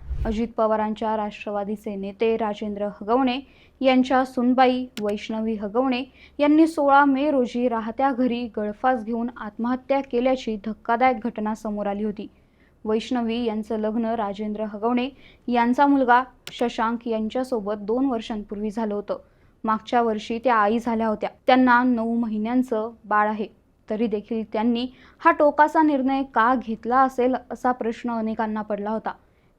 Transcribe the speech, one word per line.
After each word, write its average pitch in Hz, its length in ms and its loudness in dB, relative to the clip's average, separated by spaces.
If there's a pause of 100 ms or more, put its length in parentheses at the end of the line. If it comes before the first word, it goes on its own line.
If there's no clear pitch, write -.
(260)
अजित 226 300 -2
पवारांच्या 214 600 0
राष्ट्रवादीचे 208 800 -6
नेते 202 400 -2
राजेंद्र 208 500 -6
हगवणे 240 540 0 (400)
यांच्या 254 440 4
सुनबाई 254 600 2 (140)
वैष्णवी 220 540 -4
हगवणे 240 500 -2 (340)
यांनी 302 280 6
सोळा 285 380 4
मे 277 260 2
रोजी 247 380 0
राहत्या 233 440 0
घरी 240 440 0
गळफास 214 480 -2
घेऊन 233 220 -4 (100)
आत्महत्या 247 640 -2
केल्याची 254 680 -2
धक्कादायक 233 580 0
घटना 214 300 -4
समोर 208 320 -6
आली 202 180 -4
होती. 208 220 -6 (580)
वैष्णवी 226 600 -2
यांचं 220 340 -4
लग्न 220 260 -2
राजेंद्र 214 600 -4
हगवणे 233 440 -2 (400)
यांचा 240 380 4
मुलगा 262 360 4 (280)
शशांक 233 580 -4
यांच्यासोबत 220 720 -4
दोन 220 280 -2
वर्षांपूर्वी 214 640 -4
झालं 214 240 -4
होतं. 208 240 -6 (460)
मागच्या 220 380 0
वर्षी 226 360 -2
त्या 240 160 2
आई 214 240 4
झाल्या 226 280 -2
होत्या. 214 240 -2 (160)
त्यांना 254 360 6
नऊ 233 320 0
महिन्यांचं 233 760 -2 (140)
बाळ 208 240 2
आहे. 214 320 -6 (300)
तरी 220 160 0
देखील 214 460 -4
त्यांनी 233 340 0 (320)
हा 330 120 4
टोकाचा 302 520 4
निर्णय 269 400 2
का 254 320 2 (120)
घेतला 226 340 -2
असेल, 254 340 2 (160)
असा 254 220 -2
प्रश्न 233 380 -4
अनेकांना 220 520 -4
पडला 208 280 -6
होता. 220 220 -4 (460)